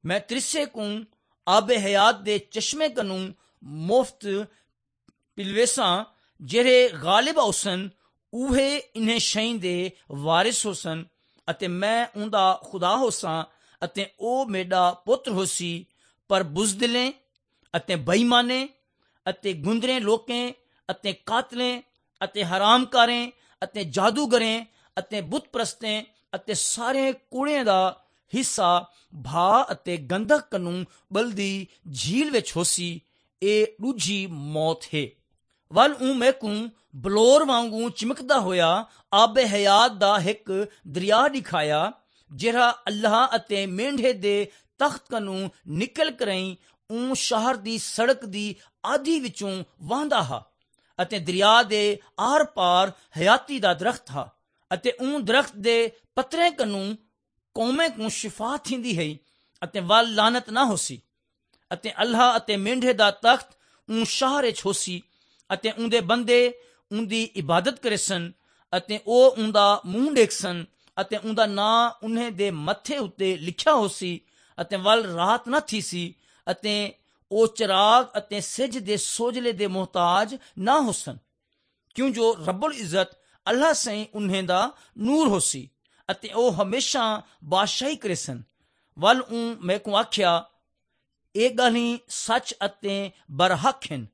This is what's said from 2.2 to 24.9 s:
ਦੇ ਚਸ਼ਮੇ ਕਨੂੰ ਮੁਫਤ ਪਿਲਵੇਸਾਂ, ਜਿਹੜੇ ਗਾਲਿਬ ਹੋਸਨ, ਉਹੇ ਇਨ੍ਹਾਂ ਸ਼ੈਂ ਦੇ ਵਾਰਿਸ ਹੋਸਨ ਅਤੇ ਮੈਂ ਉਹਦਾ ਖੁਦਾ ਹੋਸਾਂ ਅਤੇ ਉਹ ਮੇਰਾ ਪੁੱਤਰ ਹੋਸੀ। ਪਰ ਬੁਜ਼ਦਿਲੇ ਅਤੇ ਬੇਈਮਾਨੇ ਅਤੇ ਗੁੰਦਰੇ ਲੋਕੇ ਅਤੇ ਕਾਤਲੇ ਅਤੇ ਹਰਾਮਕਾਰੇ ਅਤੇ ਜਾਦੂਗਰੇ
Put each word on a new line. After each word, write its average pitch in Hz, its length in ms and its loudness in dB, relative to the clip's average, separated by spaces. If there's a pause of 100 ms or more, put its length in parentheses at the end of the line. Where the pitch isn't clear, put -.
ਦੇ 208 180 -2
ਚਸ਼ਮੇ 269 500 -4
ਕਨੂੰ 196 460 -6 (300)
ਮੁਫਤ 196 840 -4 (880)
ਪਿਲਵੇਸਾਂ, 202 680 0 (380)
ਜਿਹੜੇ 247 480 4 (140)
ਗਾਲਿਬ 240 340 4
ਹੋਸਨ, 196 520 -2 (440)
ਉਹੇ 269 420 0
ਇਨ੍ਹਾਂ 226 420 -2
ਸ਼ੈਂ 220 360 -2
ਦੇ 180 360 -4 (220)
ਵਾਰਿਸ 170 540 0
ਹੋਸਨ 165 380 -8 (460)
ਅਤੇ 180 180 -6
ਮੈਂ 208 380 -2 (100)
ਉਹਦਾ 202 480 2
ਖੁਦਾ 185 320 0
ਹੋਸਾਂ 180 480 -2 (400)
ਅਤੇ 196 220 -6 (140)
ਉਹ 247 260 -2
ਮੇਰਾ 185 440 2
ਪੁੱਤਰ 240 420 -2
ਹੋਸੀ। 180 540 -4 (420)
ਪਰ 190 140 2
ਬੁਜ਼ਦਿਲੇ 220 680 -2 (640)
ਅਤੇ 175 200 -4
ਬੇਈਮਾਨੇ 240 720 2 (640)
ਅਤੇ 196 220 -6
ਗੁੰਦਰੇ 226 480 -2
ਲੋਕੇ 240 540 -2 (360)
ਅਤੇ 190 220 -6
ਕਾਤਲੇ 247 680 -4 (420)
ਅਤੇ 202 200 -6
ਹਰਾਮਕਾਰੇ 240 880 2 (320)
ਅਤੇ 202 200 -8
ਜਾਦੂਗਰੇ 226 800 0 (340)